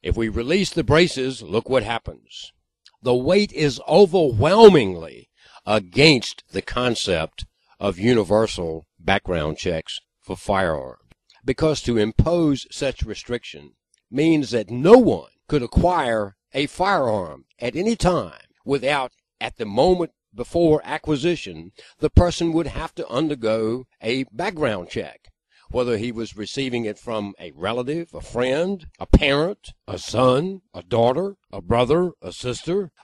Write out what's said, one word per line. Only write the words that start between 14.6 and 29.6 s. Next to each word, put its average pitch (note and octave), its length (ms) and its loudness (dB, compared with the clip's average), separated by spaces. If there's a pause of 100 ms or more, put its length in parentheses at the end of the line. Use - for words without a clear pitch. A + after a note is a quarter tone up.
no D#3 260 8
one A#2 340 2 (180)
could C#3+ 140 -2
acquire A#2+ 760 0 (160)
a C#3+ 140 -2
firearm A2 800 -2 (120)
at B2 160 -6
any G#3 220 -2
time C#3 460 -2 (220)
without, C3+ 480 -2 (280)
at A2+ 160 -8
the A2+ 100 -6
moment D3 460 2 (220)
before D#3 500 2
acquisition, C3 880 -4 (260)
the D3+ 120 -2
person E3+ 420 4
would D#3+ 140 0
have D3 280 -10
to D#3+ 140 -10
undergo A#2 760 -2 (160)
a B2+ 320 -4
background C3+ 560 -4
check, E2 400 -10 (420)
whether A#2+ 260 -2
he A#2 140 -4
was A2 260 -10
receiving A#2+ 480 -6
it G#2 140 -6
from G#2 420 -8
a E2 120 -16
relative, B2 640 -6
a D2 60 -14
friend, D3+ 680 -4 (120)
a E3 80 -12
parent, D3+ 680 0 (140)